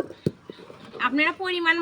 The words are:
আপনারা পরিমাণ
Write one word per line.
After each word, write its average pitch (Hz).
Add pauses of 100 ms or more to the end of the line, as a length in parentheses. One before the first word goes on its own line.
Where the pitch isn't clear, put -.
(1080)
আপনারা 302 (100)
পরিমাণ 339